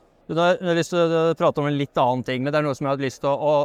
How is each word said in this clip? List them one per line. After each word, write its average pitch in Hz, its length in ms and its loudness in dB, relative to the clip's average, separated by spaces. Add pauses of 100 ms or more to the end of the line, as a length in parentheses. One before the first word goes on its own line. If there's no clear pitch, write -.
(280)
Du, 160 80 -4
nå 165 60 2
har 175 200 4
jag 175 160 0
lyst 170 160 -2
til 175 80 2
å 165 340 2
prate 151 260 0
om 143 60 0
en 147 100 -2
litt 139 200 -4
annen 127 260 2
ting, 127 200 -4
men 143 100 -2
det 156 60 2
er 151 80 0
noe 135 100 -2
som 151 80 -6
jeg 139 80 0
hadde 135 140 -2
lyst - 160 -10
til 139 80 0
å, 139 40 0
å, 147 180 0 (120)